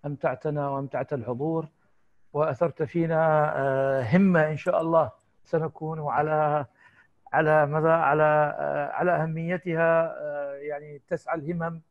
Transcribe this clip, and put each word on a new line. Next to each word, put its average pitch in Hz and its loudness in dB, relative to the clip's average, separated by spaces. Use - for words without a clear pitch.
أمتعتنا 147 -4
وأمتعت 139 -6
الحضور، 143 -4
وأثرت 151 -2
فينا، 160 2
آه، 135 0
همة 165 4
إن 156 -4
شاء 170 0
الله 165 2
سنكون 160 -4
على، 147 0
على 156 4
مدى، 156 0
على، 151 4
آه، 147 -4
على 175 0
أهميتها، 165 0
آه، 143 -8
يعني 147 -10
تسعى 165 -4
الهمم 165 -6